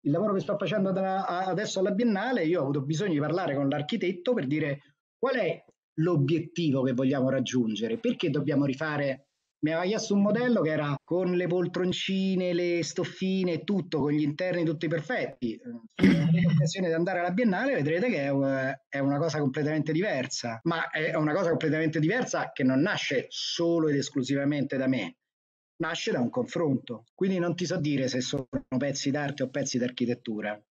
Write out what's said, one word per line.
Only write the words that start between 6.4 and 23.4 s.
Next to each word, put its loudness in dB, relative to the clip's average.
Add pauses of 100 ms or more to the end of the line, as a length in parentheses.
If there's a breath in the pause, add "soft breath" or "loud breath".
che 2
vogliamo 2
raggiungere? 0
Perché -2
dobbiamo 0
rifare?" -4 (360)
Mi 2
aveva 0
chiesto 0
un 4
modello 2
che 2
era 0
con 0
le 0
poltroncine, 0
le 0
stoffine, -2
tutto, -2
con 0
gli 2
interni -2
tutti -2
perfetti. -4 (380)
Se 6
avete 4
occasione 2
di 2
andare 0
alla 0
Biennale 2
vedrete 2
che 0
è, 0
è -6
una 2
cosa 0
completamente 0
diversa, -2
ma -2
è -2
una 2
cosa 2
completamente 0
diversa 0
che -4
non 4
nasce 0
solo 0